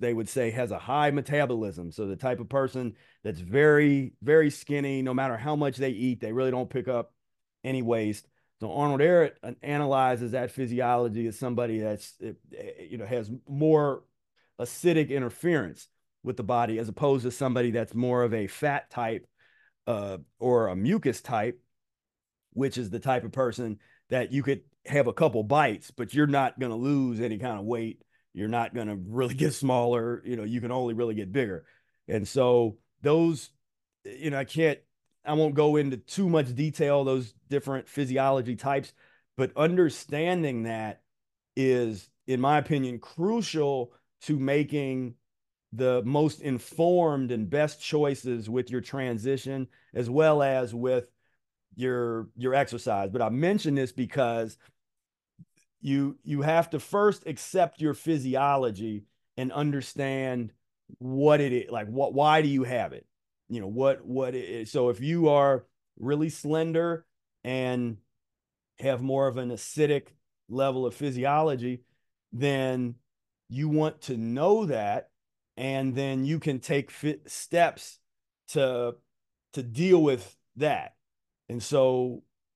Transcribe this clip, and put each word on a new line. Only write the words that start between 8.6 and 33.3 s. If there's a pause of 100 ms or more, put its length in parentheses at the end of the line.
So
Arnold
Ehret (100)
an-,
analyzes
that
physiology
as
somebody
that's,
eh, (240)
eh,
you
know,
has (180)
more (560)
acidic
interference (360)
with
the
body
as
opposed
to
somebody
that's
more
of
a
fat
type, (600)
uh, (220)
or
a
mucus
type, (920)
which
is
the
type
of
person (320)
that
you
could (240)
have
a
couple
bites,
but
you're
not
gonna
lose
any
kind
of
weight. (300)
You're
not
gonna
really
get
smaller.
You
know,
you
can
only
really
get
bigger. (420)
And
so (240)
those, (540)